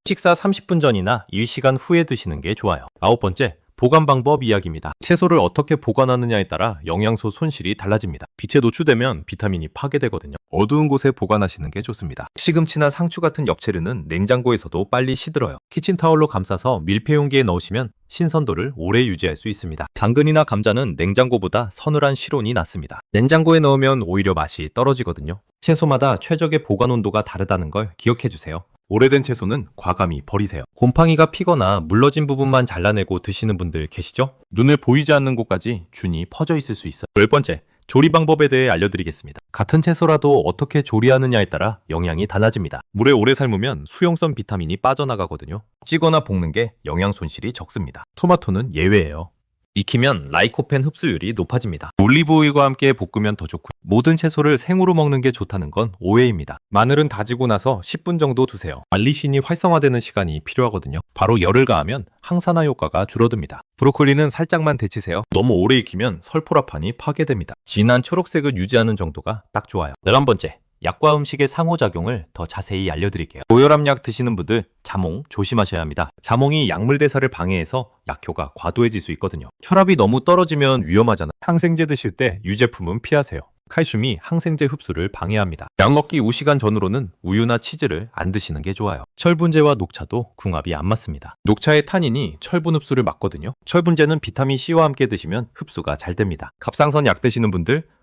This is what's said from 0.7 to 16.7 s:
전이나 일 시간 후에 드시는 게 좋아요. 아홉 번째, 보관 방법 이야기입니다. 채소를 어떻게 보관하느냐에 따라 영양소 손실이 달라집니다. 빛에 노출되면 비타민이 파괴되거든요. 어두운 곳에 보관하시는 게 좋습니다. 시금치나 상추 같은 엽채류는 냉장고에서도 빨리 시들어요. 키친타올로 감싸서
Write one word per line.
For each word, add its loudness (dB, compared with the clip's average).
전이나 0
일 -2
시간 0
후에 2
드시는 -6
게 -4
좋아요. -4
아홉 4
번째, -2
보관 4
방법 2
이야기입니다. -2
채소를 2
어떻게 0
보관하느냐에 0
따라 -4
영양소 0
손실이 -4
달라집니다. -4
빛에 2
노출되면 2
비타민이 -4
파괴되거든요. -6
어두운 2
곳에 2
보관하시는 -2
게 -8
좋습니다. -10
시금치나 0
상추 -4
같은 -2
엽채류는 -4
냉장고에서도 0
빨리 0
시들어요. -6
키친타올로 2
감싸서 -2